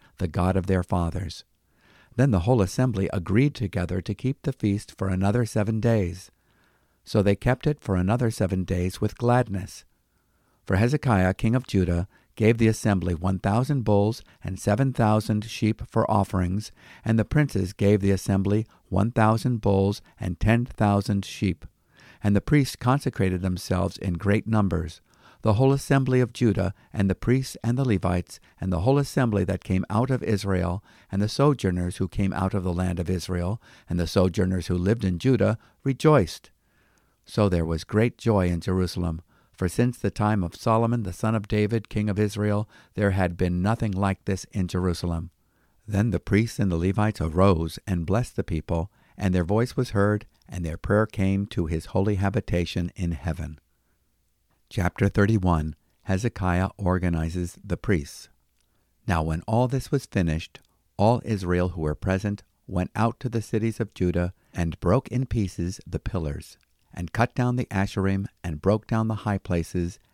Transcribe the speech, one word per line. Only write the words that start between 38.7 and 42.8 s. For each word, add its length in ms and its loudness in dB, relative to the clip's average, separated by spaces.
for 120 -2
since 320 -2
the 120 -4
time 340 0
of 100 -6
Solomon 500 0
the 100 -6
son 200 -2
of 140 -4
David, 400 0
king 220 -2
of 80 -2
Israel, 500 0